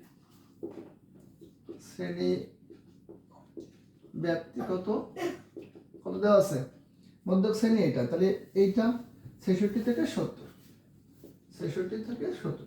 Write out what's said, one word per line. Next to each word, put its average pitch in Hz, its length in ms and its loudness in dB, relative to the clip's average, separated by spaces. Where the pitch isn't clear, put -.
শ্রেণী 180 640 -2
ব্যাপ্তি 165 540 -2
কত? 196 360 -2
কত 185 140 -6
দেওয়া 202 200 6
আছে? 151 260 4
মধ্যক 190 280 4
শ্রেণী 226 260 4
এটা, 123 260 2
তাহলে 185 460 0
এইটা 214 400 4
ছেষট্টি 196 360 2
থেকে 233 240 0
সত্তর, - 420 -4
ছেষট্টি 185 440 -4
থেকে 240 300 -6
সত্তর, - 340 -8